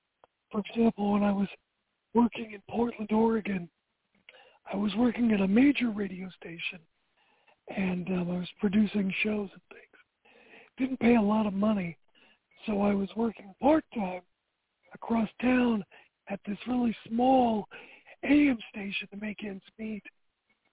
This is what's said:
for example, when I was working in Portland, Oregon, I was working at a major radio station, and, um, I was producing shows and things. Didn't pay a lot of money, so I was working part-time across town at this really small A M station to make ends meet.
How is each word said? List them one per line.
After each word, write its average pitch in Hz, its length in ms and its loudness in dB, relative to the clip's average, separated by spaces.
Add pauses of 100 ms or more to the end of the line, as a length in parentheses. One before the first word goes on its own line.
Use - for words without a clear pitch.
(500)
for 220 100 -6
example, 208 520 0
when 208 100 2
I 202 100 2
was 196 160 0 (640)
working 226 400 2
in 202 180 -16
Portland, 220 400 -4
Oregon, 214 580 0 (1040)
I - 40 -6
was 202 180 -2
working 233 380 2
at 202 80 2
a 196 80 2
major 247 420 4
radio 190 400 -8
station, 170 480 -12 (960)
and, 185 360 -2
um, 180 200 -2
I 180 80 -4
was 175 100 -8 (120)
producing 202 500 2 (140)
shows 214 280 -4
and - 160 -20
things. - 300 -20 (760)
Didn't 262 240 -4
pay 233 160 6
a 226 40 4
lot 214 260 2
of 190 80 -4
money, 196 420 0 (720)
so 202 160 0
I 202 120 2
was 196 220 -2
working 202 440 -4
part-time 214 640 0 (680)
across 226 360 -2 (120)
town 240 440 2 (440)
at 202 160 -8
this 202 120 -6 (120)
really 240 280 0 (120)
small 233 600 2 (540)
A 294 260 4
M 233 120 0 (100)
station 202 380 -8
to 202 80 -16
make 208 260 -8
ends 196 220 -10 (120)
meet. 220 280 -8 (680)